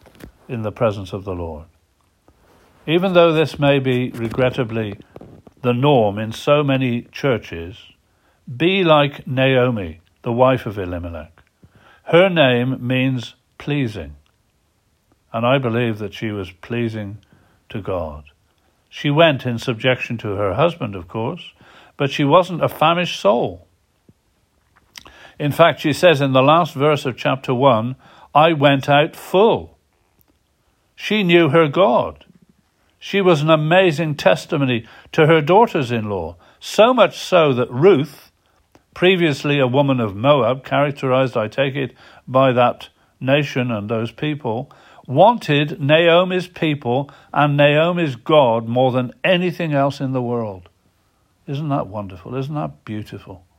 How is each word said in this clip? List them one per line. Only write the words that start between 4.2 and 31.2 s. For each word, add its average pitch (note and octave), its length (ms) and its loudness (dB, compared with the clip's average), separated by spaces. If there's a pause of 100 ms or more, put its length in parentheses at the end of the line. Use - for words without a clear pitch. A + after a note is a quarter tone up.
the B2 100 0
norm A#2+ 460 2
in A2 140 -6
so D3 300 0
many C3 480 -2
churches, F#2+ 680 -6 (760)
be F3+ 300 0
like D3 420 2
Naomi, B2 720 0 (220)
the A#2+ 100 -6
wife B2+ 340 0
of G#2 120 -10
Elimelech. F2 640 -10 (640)
Her F3+ 240 4
name B2+ 580 0
means B2+ 480 -2 (220)
pleasing, G2+ 600 -6 (1160)
and A#2 140 -2
I C3+ 120 2
believe A#2 400 -2
that G#2 140 -8
she G#2+ 200 -8
was F#2+ 180 -8
pleasing G#2+ 680 -8 (500)
to A2 120 -10
God. E2 440 -8 (640)
She - 220 -6
went D3 360 2
in A#2+ 120 -4
subjection A#2+ 600 -4
to G#2 180 -8
her G2 180 -2
husband, C3+ 400 -2
of F2+ 140 -14
course, A#2 440 -8 (440)
but C#3+ 140 -2
she D3+ 140 -2
wasn't E3+ 400 2
a B2+ 40 2
famished E3+ 500 -2
soul. F#3 480 -2 (1700)
In D3 140 -2
fact, E3 280 4
she D3+ 140 0
says E3 260 4
in C3+ 120 0
the C3 100 4
last D#3 320 4
verse D3 320 0
of A#2+ 100 -6
chapter C3+ 380 -4
one, B2 420 2 (380)
"I D#3+ 180 4
went C#3 380 2
out D3 260 2
full." F3+ 600 0 (1160)
She G#3+ 300 -4